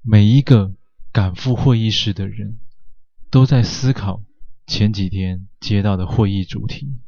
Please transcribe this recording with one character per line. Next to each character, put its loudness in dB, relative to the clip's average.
每 6
一 6
个 4
赶 0
赴 -4
会 2
议 0
室 -2
的 -6
人 -10
都 6
在 4
思 0
考 -6
前 0
几 -2
天 -6
接 -2
到 0
的 -4
会 0
议 -2
主 -8
题 -8